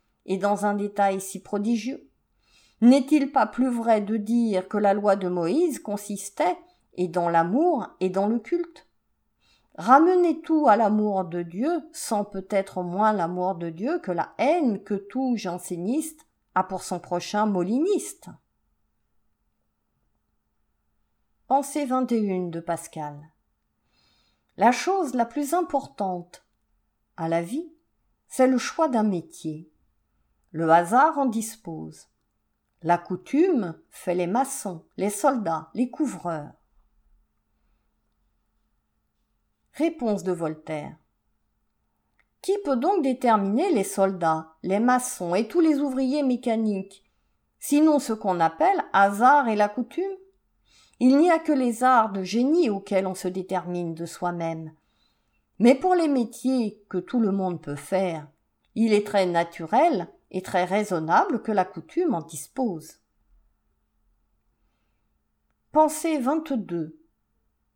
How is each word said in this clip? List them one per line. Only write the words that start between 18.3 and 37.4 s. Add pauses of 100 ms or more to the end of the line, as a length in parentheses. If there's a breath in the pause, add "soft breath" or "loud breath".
Pensée
vingt
et
une
de
Pascal. (1300)
La
chose
la
plus
importante (680)
à
la
vie, (560)
c'est
le
choix
d'un
métier. (800)
Le
hasard
en
dispose. (720)
La
coutume (100)
fait
les
maçons, (140)
les
soldats,
les
couvreurs. (3250)